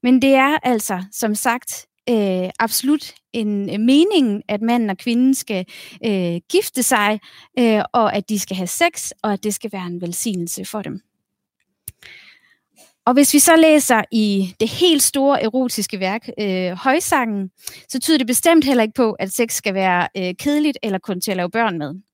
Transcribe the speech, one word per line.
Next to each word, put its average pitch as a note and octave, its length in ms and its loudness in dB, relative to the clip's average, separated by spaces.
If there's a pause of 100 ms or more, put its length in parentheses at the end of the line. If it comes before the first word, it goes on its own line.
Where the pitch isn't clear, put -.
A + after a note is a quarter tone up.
Men B3 200 4
det C4+ 120 4
er C#4 280 4
altså, G#3 500 -2
som G#3+ 220 -2
sagt, - 520 -4 (220)
øh, F#3+ 500 0
absolut C4 560 -2 (180)
en, G#3 380 -4
øh, G3+ 100 -4
mening, C4+ 680 4
at G#3 140 -4
manden A3+ 280 0
og F#3 80 -6
kvinden B3 360 2
skal, F#3 320 -6 (380)
øh, F3+ 360 -2 (100)
gifte E4+ 320 -2
sig, G#3+ 380 0 (380)
øh, A3+ 240 2 (100)
og A3 240 2
at G3+ 120 -6
de G#3 100 -2
skal F#3 180 -8
have F#3 100 -4
sex, - 440 -4 (120)
og G#3+ 100 -2
at G3 120 -6
det G#3 100 -4
skal - 180 -12
være F#3 140 -10
en F3 140 -10
velsignelse F3+ 640 -6
for G#3 180 -10
dem. - 180 -10 (2000)
Og B3 100 2
hvis C#4 200 4
vi D4 40 6
så D#4+ 180 6
læser D4+ 460 6 (100)
i G3+ 480 0
det A3 80 0
helt D#4+ 340 2
store C#4 400 2
erotiske A3 580 -4
værk, G3 280 -4 (100)
øh, F#3 320 -2
Højsangen, A3+ 800 -2 (380)
så C4 120 -6
tyder D#4 180 2
det B3 80 0
bestemt D#4 380 4
heller B3+ 180 2
ikke A3 120 -2
på, A3+ 180 2
at G3 200 -6
sex A3+ 200 -2
skal G3+ 220 -4
være, F#3 420 2
øh, F3+ 180 -4
kedeligt D4 480 -2
eller G3 160 -4
kun F3+ 220 -6
til - 100 -6
at F#3 60 -2
lave F3+ 140 -2
børn A3 280 -2
med. D3 160 -8 (180)